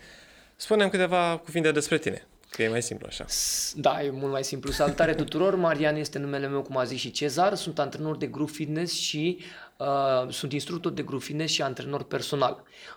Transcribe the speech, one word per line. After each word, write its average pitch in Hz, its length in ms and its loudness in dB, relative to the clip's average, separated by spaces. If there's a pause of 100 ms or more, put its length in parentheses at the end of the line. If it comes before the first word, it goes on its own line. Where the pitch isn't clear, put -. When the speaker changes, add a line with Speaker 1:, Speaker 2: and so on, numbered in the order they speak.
(560)
Speaker 1:
Spune-mi 208 340 4
câteva 175 540 2
cuvinte 156 280 2
despre 147 260 2
tine, - 280 -4 (240)
că - 120 -2
e 113 60 4
mai 117 140 0
simplu - 260 -6
așa. - 200 -10
Speaker 2:
S-, - 480 -2
da, 147 280 4
e 143 60 0
mult 139 220 -2
mai 135 120 -2
simplu. 139 260 -4
Salutare 151 440 4
tuturor, 156 420 2
Marian 156 400 4
este 151 220 -4
numele 139 300 -2
meu, 139 140 0
cum 135 140 -4
a 127 80 4
zis 120 140 -4
și 120 120 -6
Cezar. 156 440 2
Sunt 170 240 -6
antrenor 151 380 -2
de 135 100 -4
grup 139 240 -4
fitness 156 440 -2
și, 170 440 -2 (380)
uh, 135 560 2
sunt 131 200 -4
instructor 165 400 -4
de 151 100 -4
grup 135 200 -4
fitness 151 300 -2
și - 100 2
antrenor 135 400 -4
personal. 135 600 0 (340)